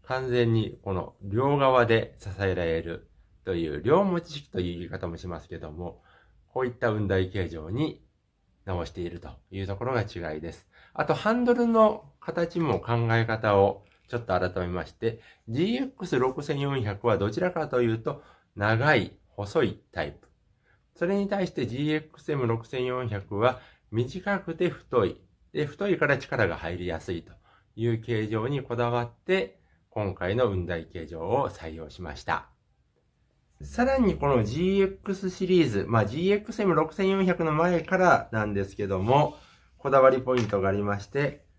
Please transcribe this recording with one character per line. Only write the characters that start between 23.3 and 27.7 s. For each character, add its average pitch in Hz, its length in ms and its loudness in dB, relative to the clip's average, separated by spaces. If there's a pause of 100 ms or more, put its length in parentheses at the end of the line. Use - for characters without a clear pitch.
は、 120 220 2 (300)
短 180 500 -2
く 170 140 -10
て 175 140 0
太 - 380 0
い。 - 140 -4 (320)
で、 147 140 -2
太 202 220 -6
い 185 100 2
か 151 80 2
ら 139 120 4
力 120 300 0
が 80 80 -2
入 82 220 -6
り 90 80 -6
や 82 140 -4
す - 120 -8
い 82 100 -6
と - 100 -20 (440)